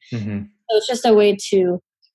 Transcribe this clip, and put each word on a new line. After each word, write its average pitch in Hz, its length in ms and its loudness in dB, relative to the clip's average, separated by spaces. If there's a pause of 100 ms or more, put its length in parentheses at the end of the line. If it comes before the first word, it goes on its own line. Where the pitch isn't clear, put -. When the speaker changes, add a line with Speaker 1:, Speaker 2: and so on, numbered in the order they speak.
(140)
Speaker 1:
Mm-hmm. 117 300 -6 (260)
Speaker 2:
So 214 80 2
it's - 100 -2
just 247 180 -2
a 233 80 4
way 208 220 4 (140)
to, 180 320 0 (340)